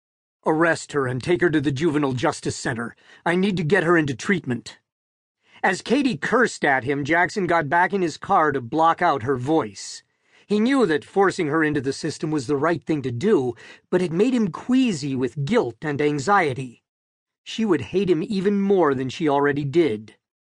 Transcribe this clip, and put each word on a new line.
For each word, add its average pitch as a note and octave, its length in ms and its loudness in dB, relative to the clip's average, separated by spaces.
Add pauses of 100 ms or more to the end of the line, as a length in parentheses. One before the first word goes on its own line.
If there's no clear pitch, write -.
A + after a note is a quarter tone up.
(460)
"Arrest D#3+ 460 2
her C#3 160 -2
and B2+ 160 -6
take F3 160 0
her E3+ 100 4
to D#3 120 2
the C#3+ 100 0
Juvenile C#3+ 420 0
Justice C3 440 -4
Center. F3 380 -6 (300)
I E3+ 100 2
need F#3 220 0
to E3+ 60 -2
get D#3+ 220 2
her F3 100 4
into D3 200 2
treatment." B2+ 640 -4 (840)
As F#3+ 180 0
Katie B3 360 0
cursed - 480 0
at C3 180 2
him, C#3+ 220 -2
Jackson E3+ 420 0
got E3 220 0
back F3 240 2
in G3 80 0
his E3 160 -4
car E3 340 2
to C3+ 80 -2
block D#3 420 0
out D3 220 0
her C3+ 140 0
voice. B2 680 -4 (420)
He G#3 140 0
knew B3 260 4
that D3+ 200 0
forcing F#3 420 0
her D#3 160 2
into D3+ 160 0
the C3+ 140 -2
system D#3+ 360 -6
was D3 180 -4
the C#3+ 100 0
right D#3+ 260 -2
thing D#3 200 -4
to C3 80 -4
do, C3 440 0 (340)
but F3+ 120 2
it F3 100 -4
made G#3+ 220 2
him A3 180 0
queasy F3+ 640 0
with C3 300 -4
guilt D#3 360 0
and D3 200 -4
anxiety. D3 840 0 (600)
She - 200 -4
would D#3+ 260 0
hate F#3+ 180 0
him E3+ 140 2
even G3+ 380 0
more F#3+ 320 4
than C3 160 -4
she D#3 180 -4
already C#3+ 380 2
did. C3 500 0 (440)